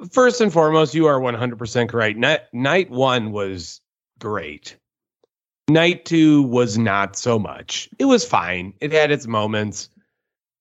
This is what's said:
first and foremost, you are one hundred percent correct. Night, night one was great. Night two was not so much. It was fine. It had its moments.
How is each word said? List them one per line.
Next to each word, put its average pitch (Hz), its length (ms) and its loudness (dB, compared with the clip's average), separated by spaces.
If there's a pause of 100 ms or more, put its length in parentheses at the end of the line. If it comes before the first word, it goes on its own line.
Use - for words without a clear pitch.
(120)
first 247 300 4
and 208 120 2
foremost, 156 400 4
you 160 140 2
are 139 120 2
one 127 140 -2
hundred 117 240 -4
percent 117 320 -2
correct. 110 280 -2
Night, 143 240 0 (120)
night 143 360 -2
one 123 420 0
was 95 500 -8 (380)
great. 80 580 -10 (920)
Night 170 380 2
two 156 380 4
was 120 340 0
not 98 400 -2
so 117 220 0
much. - 580 -10
It 262 80 0
was 254 180 4
fine. 90 560 -4
It 147 120 -6
had 151 200 2
its 147 140 -2
moments. 107 640 -4 (720)